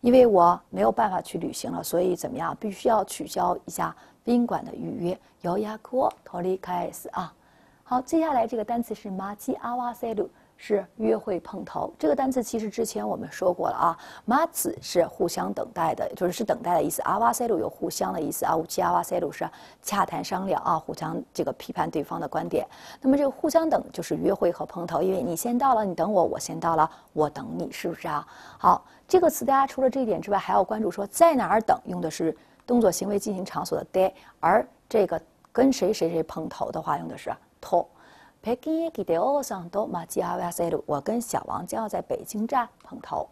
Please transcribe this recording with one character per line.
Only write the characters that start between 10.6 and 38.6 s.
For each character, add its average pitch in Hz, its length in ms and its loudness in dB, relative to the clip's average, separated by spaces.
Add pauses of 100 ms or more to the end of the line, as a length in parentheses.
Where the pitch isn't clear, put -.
是 196 220 0 (120)
约 220 200 2
会 202 220 -4
碰 - 260 -12
头。 - 320 -6
这 311 100 0
个 294 80 4
单 269 160 0
词 254 120 0
其 226 160 -4
实 214 100 -4
之 226 160 -2
前 208 200 -6
我 208 120 -2
们 - 140 -10
说 180 200 2
过 180 160 0
了 - 80 0
啊， 170 220 2 (300)
マ 285 240 4
ツ - 280 -4
是 - 280 2
互 - 200 -2
相 185 240 -4
等 - 220 -6
待 165 220 0
的， - 200 -6
就 180 120 0
是 180 40 2
是 196 120 -4
等 120 180 0
待 175 140 2
的 156 80 4
意 151 40 2
思。 - 140 -4
ア 180 160 0
ワ 233 160 4
セ 233 140 -2
ル 214 100 2
有 - 100 -2
互 - 220 -6
相 185 240 -2
的 175 80 -4
意 147 100 -4
思 - 140 -4
啊， 165 100 2
ウ 165 120 0
チ - 120 -4
ア 175 140 2
ワ 175 100 2
セ 180 160 -2
ル 160 120 -4
是 160 180 -6 (340)
洽 196 220 0
谈 175 180 -6
商 185 220 -4
量 185 160 0
啊， 170 160 2
互 160 160 -6
相 160 260 -6 (140)
这 170 100 -2
个 139 100 -2
批 - 200 -12
判 165 160 -2
对 165 140 -4
方 170 180 -6
的 156 60 -6
观 165 200 -4
点。 165 200 -2 (340)
那 262 80 2
么 277 80 6
这 285 60 4
个 277 80 2
互 - 180 -2
相 320 180 4
等 247 240 2
就 175 120 -6
是 156 120 -2
约 170 160 2
会 180 200 2
和 170 120 -6
碰 170 220 -8
头， 165 160 -2
因 190 100 2
为 190 120 -2
你 170 120 -2
先 240 220 -2
到 269 160 4
了， 220 100 2
你 185 120 -2
等 175 180 0
我， 180 100 6
我 - 160 0
先 160 200 -8
到 165 160 2
了， 156 120 6 (240)
我 151 160 2
等 139 200 -8 (100)
你， 180 140 -4
是 - 160 -8
不 170 80 -4
是 - 120 -10
啊？ 147 160 -4 (360)
好， - 260 4 (220)
这 370 120 6
个 349 80 6
词 - 160 0
大 269 160 4
家 269 60 4
除 262 160 -4
了 262 80 6
这 269 120 -2
一 254 40 2
点 180 160 0
之 202 80 -10
外， 202 80 2
还 190 160 -2
要 202 100 6
关 214 160 -2
注 208 120 0
说 202 160 -4
在 330 260 6
哪 233 140 2
儿 196 120 4
等， - 160 4 (100)
用 180 140 -6
的 165 120 -2
是 160 260 -2 (300)
动 240 120 4
作、 214 120 6
行 190 180 -4
为、 208 80 0
进 208 160 -4
行 190 100 -6
场 160 220 -6
所 - 140 -2
的 - 120 -8
で， 185 220 4 (260)
而 180 240 4 (240)
这 208 200 2
个 165 120 -2 (320)
跟 269 220 4
谁 185 180 2
谁 170 200 0
谁 165 100 0
碰 160 260 -6
头 - 240 -6
的 165 80 -4
话， 151 200 -2
用 165 80 -10
的 135 100 -10
是 - 180 -8 (240)
と。 - 280 0 (560)
北 233 120 -2
京 320 340 -2